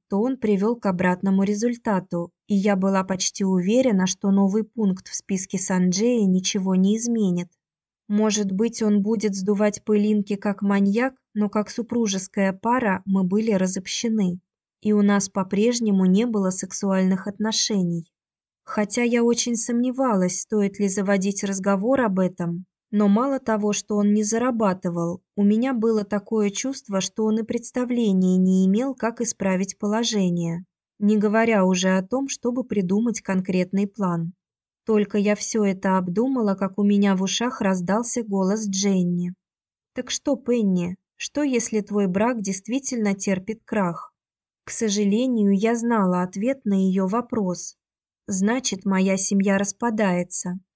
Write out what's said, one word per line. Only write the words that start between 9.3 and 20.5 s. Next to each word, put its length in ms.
сдувать 480
пылинки 540
как 240
маньяк, 540
но 160
как 200
супружеская 840
пара 520
мы 200
были 260
разобщены, 880
и 120
у 80
нас 280
по-прежнему 760
не 200
было 240
сексуальных 800
отношений. 840
Хотя 400
я 200
очень 320
сомневалась, 840
стоит 380